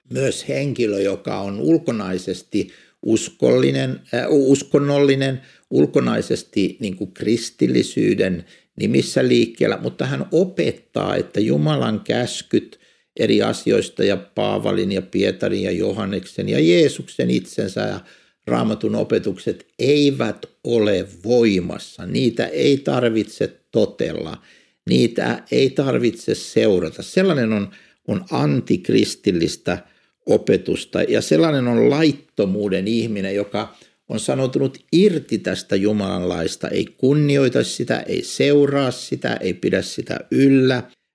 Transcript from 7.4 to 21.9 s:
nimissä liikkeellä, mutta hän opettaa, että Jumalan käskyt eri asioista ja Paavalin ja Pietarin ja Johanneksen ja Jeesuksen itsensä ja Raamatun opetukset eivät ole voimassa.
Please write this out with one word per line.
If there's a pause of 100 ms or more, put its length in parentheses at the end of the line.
nimissä
liikkeellä,
mutta
hän
opettaa,
että
Jumalan
käskyt (360)
eri
asioista
ja
Paavalin
ja
Pietarin
ja
Johanneksen
ja
Jeesuksen
itsensä
ja (460)
Raamatun
opetukset (120)
eivät (180)
ole (180)
voimassa.